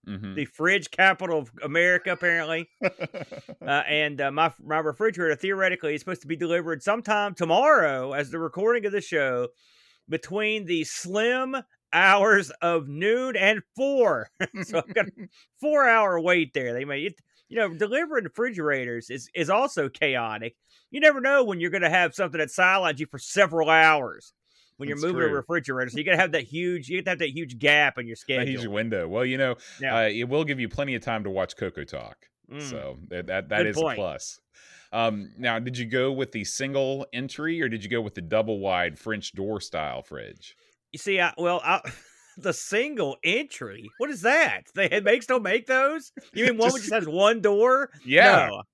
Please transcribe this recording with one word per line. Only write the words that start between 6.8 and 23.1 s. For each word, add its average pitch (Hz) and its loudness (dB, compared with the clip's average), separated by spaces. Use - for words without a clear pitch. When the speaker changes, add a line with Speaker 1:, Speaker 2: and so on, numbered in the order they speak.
Speaker 2:
sometime 208 -2
tomorrow, 165 2
as 139 -4
the 165 -8
recording 202 -2
of 202 -2
the 202 -2
show, 127 0
between 208 -4
the 165 -2
slim 240 -2
hours 196 6
of 165 0
noon 220 -2
and 196 2
four. 233 2
<laughs> 190 -6
So - -4
I've 180 -8
got 208 0
a 196 -14
Speaker 1:
<laughs> - -20
Speaker 2:
four-hour 233 4
wait 165 2
there. 127 -2
They 131 -4
may, 143 -6
it, 175 -8
you - -4
know, 202 0
delivering 247 -2
refrigerators 143 -4
is, 127 -12
is 160 -2
also 196 0
chaotic. 117 -2
You 285 -8
never 294 6
know 269 4
when 196 -2
you're 170 -2
gonna 175 2
have 175 2
something 165 -4
that 151 0
sidelines 185 2
you 151 -6
for 135 -16